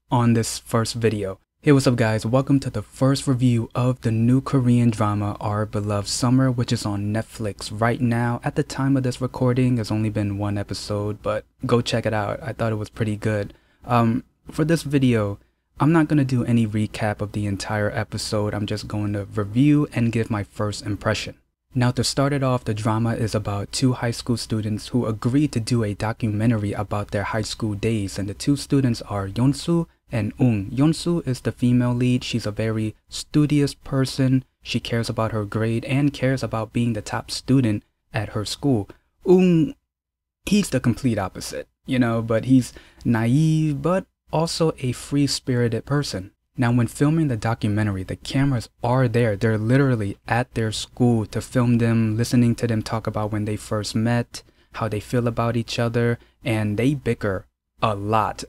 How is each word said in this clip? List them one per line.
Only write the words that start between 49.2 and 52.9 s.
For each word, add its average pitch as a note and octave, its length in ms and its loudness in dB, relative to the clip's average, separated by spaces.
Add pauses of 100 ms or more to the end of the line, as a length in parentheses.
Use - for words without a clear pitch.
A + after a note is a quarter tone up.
They're A2 220 2
literally A#2 580 2 (100)
at A#2 280 -2
their A2 180 -2
school A#2 540 0
to A2 140 -6
film A#2+ 380 2
them, A2+ 380 2
listening A#2 400 2
to A#2+ 100 -2
them A2 160 -2
talk A2+ 240 -6